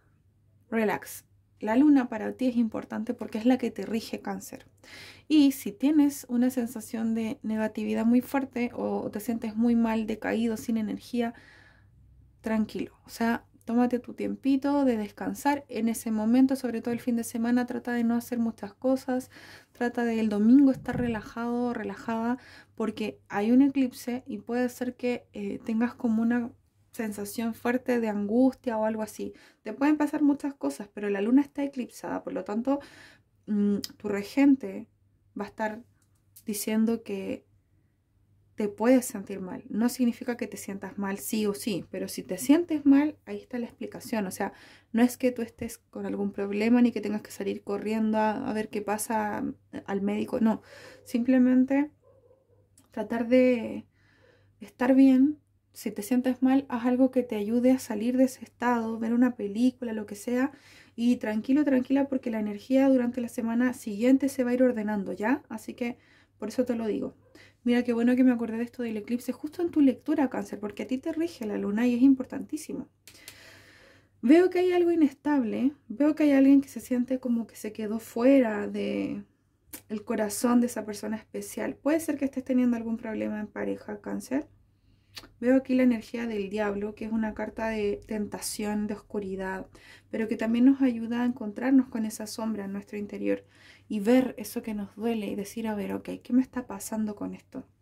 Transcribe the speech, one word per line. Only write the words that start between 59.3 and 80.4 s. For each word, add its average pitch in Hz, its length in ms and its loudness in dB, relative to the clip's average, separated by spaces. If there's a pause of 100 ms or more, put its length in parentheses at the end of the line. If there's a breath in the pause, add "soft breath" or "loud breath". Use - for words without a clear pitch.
película, 226 580 -2
lo 214 140 -6
que 208 80 -12
sea. 247 380 -2 (420 loud breath)
Y 240 220 2
tranquilo, 247 480 0
tranquila, 269 440 2
porque 254 220 -4
la 220 80 -2
energía 214 500 2
durante 247 320 2
la 233 80 -4
semana 233 460 -2
siguiente 247 540 2
se 262 160 -2
va 247 60 -2
a 247 40 0
ir 254 80 2
ordenando, 214 500 0
¿ya? 214 360 -2
Así 226 260 -12
que 240 240 -8 (400 soft breath)
por 214 100 -8
eso 247 160 -2
te 240 120 -4
lo 226 100 -6
digo. 202 300 -4 (480 soft breath)
Mira 240 180 4
qué 233 120 -2
bueno 240 200 4
que 254 100 6
me 254 80 8
acordé 226 260 -4
de 240 60 -4
esto 240 180 -8
del 220 160 -4
eclipse 240 340 -4
justo 302 300 -8
en 339 80 0
tu 311 100 2
lectura, 277 480 4
Cáncer, 202 320 -8
porque 208 220 -8
a 208 40 -8
ti 254 120 -4
te 320 140 -6
rige 320 340 -6
la 202 100 -4
luna 202 300 0
y 247 80 2
es 240 80 0
importantísimo. 262 840 2 (1300 loud breath)
Veo 339 300 6
que 359 80 -2
hay 359 140 2
algo 349 200 2
inestable, 269 800 0 (160)
veo 285 260 0
que 302 100 0
hay 285 80 6
alguien 269 280 8
que 277 80 -2
se 226 120 -12
siente 254 400 -2
como 233 260 -2
que - 100 -20
se 208 160 -10
quedó 220 280 -6
fuera 233 680 4
de 202 560 -4 (640)
el 214 160 -10
corazón 240 560 0